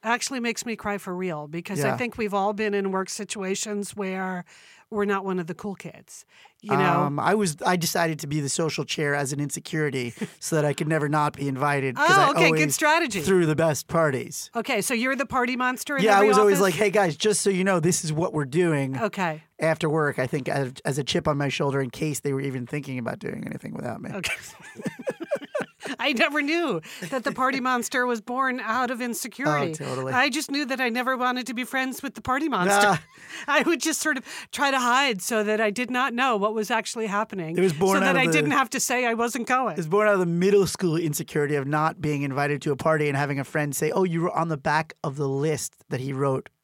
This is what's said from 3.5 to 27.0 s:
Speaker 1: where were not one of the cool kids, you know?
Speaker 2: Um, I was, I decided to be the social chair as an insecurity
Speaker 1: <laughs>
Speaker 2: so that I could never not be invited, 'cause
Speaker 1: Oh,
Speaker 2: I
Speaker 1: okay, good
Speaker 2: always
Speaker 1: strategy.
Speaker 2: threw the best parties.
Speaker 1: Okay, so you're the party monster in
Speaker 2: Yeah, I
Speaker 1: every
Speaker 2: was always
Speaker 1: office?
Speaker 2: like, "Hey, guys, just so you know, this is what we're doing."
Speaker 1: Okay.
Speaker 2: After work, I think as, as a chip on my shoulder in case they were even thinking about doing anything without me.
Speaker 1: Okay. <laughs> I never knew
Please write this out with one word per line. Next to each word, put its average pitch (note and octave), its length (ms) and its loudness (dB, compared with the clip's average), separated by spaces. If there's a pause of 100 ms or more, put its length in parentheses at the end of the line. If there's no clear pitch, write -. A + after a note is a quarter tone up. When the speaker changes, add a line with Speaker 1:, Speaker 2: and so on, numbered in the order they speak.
Speaker 1:
where F#3 480 -4 (480)
were G#3 140 0
not G3 200 0
one F#3 140 -2
of E3 80 -6
the F3 80 -8
cool G3 200 -10
kids, - 500 -18 (360)
you A2 100 -14
know? D3 300 4
Speaker 2:
Um, C#3+ 180 0
I F3 160 2
was, F#3+ 300 0
I F3+ 100 4
decided E3 440 0
to D#3 80 -8
be D3+ 120 -2
the C#3 100 -2
social D#3 360 -2
chair C#3+ 300 0
as C#3+ 180 -2
an C#3+ 60 -4
insecurity C3+ 760 -4 (140)
Speaker 1:
<laughs> - 120 -20
Speaker 2:
so - 160 -4
that D3+ 80 4
I D3 100 2
could D3+ 140 -2
never D3+ 220 0
not D3 260 2
be C#3 120 -4
invited, C3+ 480 0
'cause C#4+ 140 2
Speaker 1:
Oh, G4 120 8
Speaker 2:
I D4 80 6
Speaker 1:
okay, - 220 4
good - 80 2
Speaker 2:
always - 160 2
Speaker 1:
strategy. D4+ 460 2
Speaker 2:
threw F3+ 240 4
the D3+ 100 2
best D#3+ 320 2
parties. D3 680 -2
Speaker 1:
Okay, A#3 260 -2
so C4+ 120 -2
you're B3+ 220 0
the C4 100 -2
party B3+ 320 0
monster B3+ 400 -2
in C4+ 60 2
Speaker 2:
Yeah, G#3+ 100 6
I G3 40 8
Speaker 1:
every G#3 120 6
Speaker 2:
was G3 80 6
always G3+ 220 6
Speaker 1:
office? - 20 4
Speaker 2:
like, F#3+ 140 4
"Hey, G#3 160 2
guys, F#3 260 2
just G#3 240 0
so G3+ 80 2
you F#3 140 2
know, F#3+ 160 4
this E3+ 260 0
is D#3 80 -2
what E3 200 -2
we're D3+ 120 0
doing." C#3 540 0
Speaker 1:
Okay. F3+ 420 -2 (180)
Speaker 2:
After D#3 300 0
work, D3 300 0
I B2+ 80 0
think C#3+ 200 -4
as, C3+ 260 -2 (120)
as C#3 120 0
a D3 60 -2
chip E3 240 0
on D3 100 2
my C#3+ 120 0
shoulder C#3 320 -2
in B2+ 80 -2
case D3+ 300 -4
they C#3+ 140 -4
were C3+ 80 -2
even C3 260 -6
thinking C3+ 320 -6
about A2+ 200 -6
doing - 260 -8
anything - 280 -10
without - 280 -8
me. - 100 -12
Speaker 1:
Okay. F#3+ 280 -8
<laughs> - 40 -20 (1600)
I C#4 140 0
never D4 280 0
knew C#4+ 400 -2 (300)